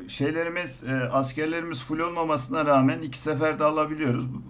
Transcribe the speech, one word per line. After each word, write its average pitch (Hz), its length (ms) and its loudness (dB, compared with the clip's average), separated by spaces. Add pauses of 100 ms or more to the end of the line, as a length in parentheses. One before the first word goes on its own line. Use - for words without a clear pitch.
şeylerimiz, 165 760 -2
e, 131 80 -4
askerlerimiz 139 920 -2
full 156 140 -4
olmamasına 160 680 0
rağmen 143 360 6
iki 135 160 -6
seferde 151 460 0
alabiliyoruz. 151 720 2
Bu, - 160 -8